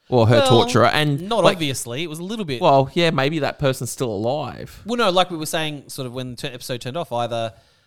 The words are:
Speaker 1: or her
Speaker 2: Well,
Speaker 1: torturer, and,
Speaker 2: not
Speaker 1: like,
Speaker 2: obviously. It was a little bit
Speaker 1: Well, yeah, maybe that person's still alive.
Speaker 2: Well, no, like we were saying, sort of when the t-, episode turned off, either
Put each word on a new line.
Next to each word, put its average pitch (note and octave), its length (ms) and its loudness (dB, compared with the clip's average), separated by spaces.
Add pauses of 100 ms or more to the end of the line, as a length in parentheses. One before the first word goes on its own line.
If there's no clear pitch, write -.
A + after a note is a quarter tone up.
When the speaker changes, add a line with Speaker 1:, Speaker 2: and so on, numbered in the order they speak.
Speaker 1:
or A#2+ 200 4
her B2+ 120 8
Speaker 2:
Well, C4+ 80 4
Speaker 1:
torturer, A#3 380 6
and, D3+ 420 0
Speaker 2:
not G#3+ 160 0
Speaker 1:
like, E3 120 4
Speaker 2:
obviously. C3+ 460 -6
It F3 60 -8
was D#3 100 -12
a E3+ 60 -10
little G#3+ 220 -8
bit B2+ 160 -4
Speaker 1:
Well, C3+ 320 4
yeah, E3+ 160 2
maybe D3 300 -2
that C3+ 180 -4
person's C3+ 320 -2
still B2 200 -6
alive. A#2 760 -6
Speaker 2:
Well, A#3 100 -4
no, A3 140 2
like F3+ 200 4
we F3 60 -8
were D#3 100 -8
saying, D3+ 420 -6
sort C3+ 180 -10
of A#2+ 80 -12
when B2+ 160 -10
the A#2 60 -12
t-, D3 120 -10
episode B2+ 320 -10
turned B2 160 -10
off, E3+ 160 -8
either A#2 420 -4 (320)